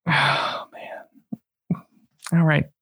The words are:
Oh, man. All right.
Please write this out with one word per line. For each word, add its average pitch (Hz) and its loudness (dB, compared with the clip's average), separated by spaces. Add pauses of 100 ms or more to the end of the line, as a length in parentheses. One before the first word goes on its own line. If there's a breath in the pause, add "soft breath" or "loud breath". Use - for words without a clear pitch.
Oh, - -2
man. - -10 (520)
All 170 4
right. 151 4 (160)